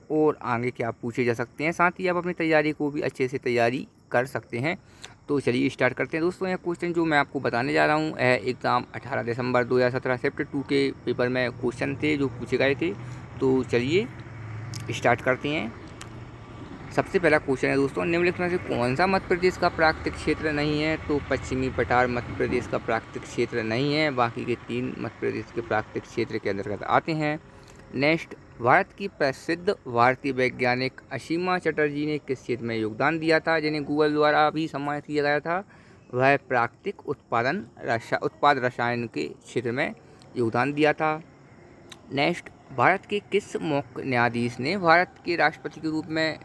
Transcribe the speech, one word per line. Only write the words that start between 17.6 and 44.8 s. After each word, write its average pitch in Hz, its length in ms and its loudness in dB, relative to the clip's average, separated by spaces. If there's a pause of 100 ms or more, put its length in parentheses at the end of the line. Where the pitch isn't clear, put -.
है 139 80 2
दोस्तों, 139 280 0
निम्नलिखित 175 360 0
में 175 100 0
से 180 80 0
कौन 123 380 0
सा 180 100 4
मध्य 190 220 0
प्रदेश 180 280 2
का 175 120 2
प्राकृतिक 160 440 2
क्षेत्र 156 400 -2
नहीं 151 300 0
है? 156 140 0
तो 147 240 -2 (100)
पश्चिमी 131 400 -2
पठार 123 360 2
मध्य 120 300 -4
प्रदेश 123 300 0
का 127 120 -4
प्राकृतिक - 440 -4
क्षेत्र 120 400 -2
नहीं 127 320 0
है, 156 160 2
बाकी 120 340 0
के 117 100 0
तीन 123 440 -6
मध्य 120 220 -6
प्रदेश 113 240 -2 (100)
के 120 60 -4
प्राकृतिक 107 420 -4
क्षेत्र 110 360 -4
के 104 120 -4
अंतर्गत 98 320 -6
आते 135 300 0
हैं। 156 280 -2 (540)
Next, 151 400 0 (260)
भारत 147 320 4
की 196 160 -8
प्रसिद्ध 170 640 -2
भारतीय 127 600 2
वैज्ञानिक 123 680 0 (120)
असीमा 180 460 -2
चटर्जी 151 480 0
ने 151 120 -2
किस 131 240 -6
क्षेत्र 123 220 -4
में 113 140 -2
योगदान 131 400 0
दिया 160 220 4
था, 165 200 0
जिन्हें 151 240 -2
Google 147 280 2
द्वारा 151 380 4
भी 151 180 -4
सम्मानित 143 360 -6
किया 147 180 -2
गया 147 180 2
था? 175 240 -4 (500)
वह 135 220 6
प्राकृतिक 127 720 -2
उत्पादन 143 580 -2 (180)
रसा-, 120 380 -2
उत्पाद 147 360 2
रसायन 120 480 -2
के 147 220 -6
क्षेत्र 120 440 -6
में 160 220 -4 (420)
योगदान 120 360 0
दिया 147 200 4
था। 156 300 -2 (920)
नेक्स्ट, 156 320 0 (320)
भारत 156 300 4
के 202 140 -2 (120)
किस 202 240 -2
मुख्य 151 460 -2
न्यायाधीश 120 580 0
ने 156 160 -2
भारत 175 380 4 (100)